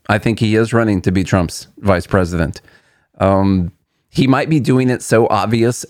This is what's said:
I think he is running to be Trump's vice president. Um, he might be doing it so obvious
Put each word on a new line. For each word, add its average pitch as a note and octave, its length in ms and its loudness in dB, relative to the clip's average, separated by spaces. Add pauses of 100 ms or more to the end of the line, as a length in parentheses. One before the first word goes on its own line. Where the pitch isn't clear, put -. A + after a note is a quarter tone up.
I G#2 100 2
think G#2+ 220 -2
he A2 160 0
is A2+ 180 0
running A2 280 0
to G2 100 -2
be F#2 120 0
Trump's F2 440 -2 (100)
vice F2+ 300 -2
president. F2 540 -2 (580)
Um, F#2+ 540 0 (360)
he C#3 180 0
might C3+ 220 2
be D#3+ 100 2
doing B2+ 300 0
it B2 140 -2
so A2+ 240 2
obvious A2+ 640 0